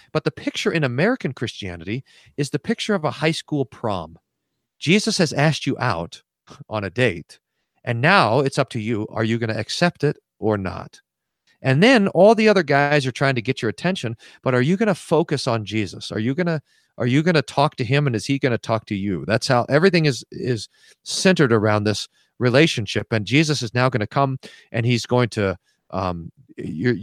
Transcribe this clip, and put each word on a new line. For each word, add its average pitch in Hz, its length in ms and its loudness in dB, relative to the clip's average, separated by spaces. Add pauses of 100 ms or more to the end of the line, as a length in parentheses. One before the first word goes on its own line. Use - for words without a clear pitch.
(120)
But 156 120 -4
the 151 60 -4
picture - 420 -4
in 160 120 0
American 151 480 -2
Christianity 98 720 -8 (320)
is 143 140 -4
the 147 100 -4
picture - 340 -4
of 160 100 -4
a 143 60 -2
high 156 220 -2
school 151 320 -4
prom. 85 540 -8 (600)
Jesus 208 400 0
has 165 140 0
asked 143 340 0
you 135 120 -2
out 85 440 -4 (460)
on 104 160 -6
a 95 60 -6
date, 90 500 -4 (440)
and 117 160 -4
now 143 400 4
it's 135 180 -2
up 135 120 0
to 120 100 -6
you. 107 300 -4
Are 113 140 -4
you 113 140 0
gonna 110 200 -4
accept - 460 -2
it - 140 -2 (200)
or 107 200 0
not? 90 420 -10 (600)
And 135 200 2
then 220 260 6
all 202 260 6
the 214 140 4
other 196 140 4
guys 143 440 2
are 127 60 -2
trying 135 240 0
to 123 60 -2
get - 200 -4
your 113 60 0
attention, 123 480 -4 (260)
but 131 120 0
are 123 80 4
you 170 140 2
gonna 208 180 2
focus 160 520 0
on 113 180 0
Jesus? 101 480 -6
Are 107 80 -2
you 123 140 -2
gonna, 165 260 -2 (380)
are 120 80 -2
you 135 160 2
gonna 160 200 2
talk - 340 0
to 131 80 -4
him, 143 220 2
and 123 80 0
is 104 120 -4
he 139 120 0
gonna 120 200 0
talk - 280 -4
to 107 80 -6
you? 95 320 -4
That's 110 220 0
how 120 200 2
everything 165 380 4
is, 123 240 -2
is - 380 -6 (340)
centered 165 500 2
around 107 320 2
this 104 240 -2 (300)
relationship. 123 760 2
And 110 120 0
Jesus 143 380 0
is 113 120 -6
now 127 140 2
gonna 107 180 -2
come, 135 320 -2 (320)
and 117 160 -2
he's 120 200 0
going 123 240 2
to, 101 260 -2 (340)
um, 87 400 -6 (280)
you're, 98 440 -4